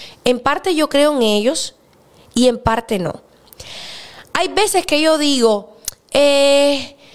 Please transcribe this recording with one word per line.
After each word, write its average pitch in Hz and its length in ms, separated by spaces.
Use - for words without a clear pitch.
En 247 160
parte 294 360
yo 302 140
creo 294 260
en 262 60
ellos 220 540
y 247 140
en 247 120
parte 226 400
no. - 220
Hay 349 140
veces 370 380
que 302 160
yo 320 160
digo, 240 600
eh, 277 840